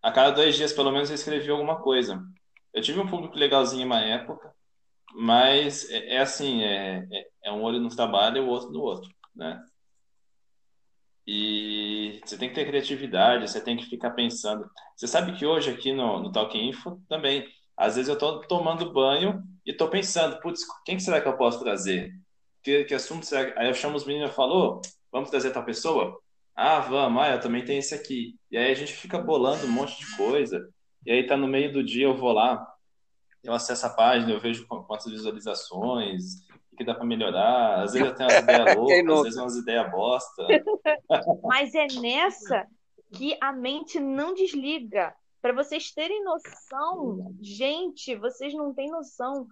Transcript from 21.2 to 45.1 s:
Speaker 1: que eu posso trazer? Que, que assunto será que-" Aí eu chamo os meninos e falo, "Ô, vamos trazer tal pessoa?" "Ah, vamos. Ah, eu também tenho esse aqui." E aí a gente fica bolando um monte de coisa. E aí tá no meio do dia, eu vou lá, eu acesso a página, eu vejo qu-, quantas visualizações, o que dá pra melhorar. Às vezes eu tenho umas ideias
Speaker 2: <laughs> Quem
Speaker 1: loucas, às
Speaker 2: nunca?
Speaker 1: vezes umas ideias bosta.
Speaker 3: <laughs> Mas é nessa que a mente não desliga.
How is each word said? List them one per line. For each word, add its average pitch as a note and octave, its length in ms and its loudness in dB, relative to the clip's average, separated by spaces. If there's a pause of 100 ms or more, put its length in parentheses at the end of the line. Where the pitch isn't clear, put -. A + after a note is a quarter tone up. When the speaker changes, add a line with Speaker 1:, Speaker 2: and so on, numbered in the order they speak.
Speaker 1:
que C#3 80 0
eu C3 80 -2
posso A#2 240 2
trazer? F#2+ 500 -2 (520)
Que, C#3+ 220 4
que C#3+ 100 -4
assunto D#3 320 -6
será C3+ 240 -2
que-" - 80 -8
Aí A#2 100 2
eu B2+ 60 0
chamo D3 220 -4
os C#3 80 -4
meninos C#3+ 260 -4
e - 40 -14
falo, C#3+ 440 2
"Ô, - 40 -12 (300)
vamos C#3 180 -4
trazer C3 220 0
tal A#2+ 120 -4
pessoa?" A2+ 540 -2 (380)
"Ah, D3 240 4
vamos. C3 420 2
Ah, D3 80 4
eu B2 100 0
também A#2+ 240 -2
tenho C#3 140 -2
esse C#3 160 -4
aqui." B2+ 400 -8 (160)
E A#2 80 -4
aí C3 140 4
a - 20 4
gente D3 180 -6
fica - 260 -8
bolando C#3+ 480 2
um B2 40 0
monte C#3 280 -2
de G#2+ 180 -14
coisa. A#2 520 0 (380)
E A2+ 60 0
aí B2+ 140 4
tá C#3 100 2
no C#3 100 0
meio C#3 260 0
do C#3 100 0
dia, A#2 240 0
eu C3 100 4
vou B2 160 2
lá, A2+ 340 2 (760)
eu A#2 120 -6
acesso A#2 320 -4
a A#2 40 0
página, A#2 420 4
eu G#2 80 -2
vejo A#2 260 -4
qu-, - 180 -10
quantas G#2+ 260 -10
visualizações, G#2 1400 -6 (240)
o - 60 -20
que B2 80 -6
dá A#2 100 -2
pra A#2+ 120 -6
melhorar. A2 760 2
Às G2+ 120 -2
vezes C3 140 4
eu B2+ 60 -4
tenho C3 140 0
umas E3+ 140 8
ideias - 260 8
Speaker 2:
<laughs> E3+ 60 10
Quem - 20 4
Speaker 1:
loucas, C3+ 220 6
às F3 80 6
Speaker 2:
nunca? D#3 160 6
Speaker 1:
vezes A#2 160 0
umas B2 180 -4
ideias A#2 340 0
bosta. A#2+ 540 -2
Speaker 3:
<laughs> - 960 2
Mas C4 320 0
é D#4 120 4 (160)
nessa B3+ 640 0 (480)
que C4 260 -4
a C4+ 120 0
mente C#4 460 -6
não C#4+ 360 -2
desliga. C#4 800 -2 (260)